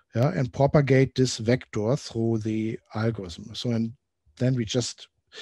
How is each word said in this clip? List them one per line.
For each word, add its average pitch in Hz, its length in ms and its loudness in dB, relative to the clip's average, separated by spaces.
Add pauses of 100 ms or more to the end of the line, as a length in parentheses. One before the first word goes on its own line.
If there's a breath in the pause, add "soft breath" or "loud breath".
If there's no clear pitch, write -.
(140 soft breath)
yeah, 123 200 4
and 139 180 -2
propagate 135 600 4
this 127 240 0
vector 113 580 0
through 113 420 -2
the 110 400 -4 (160)
algorithm. 107 600 -6
So, - 160 -6
and 113 220 -2 (440)
then 127 180 2
we 120 120 -2
just - 420 -4 (340 loud breath)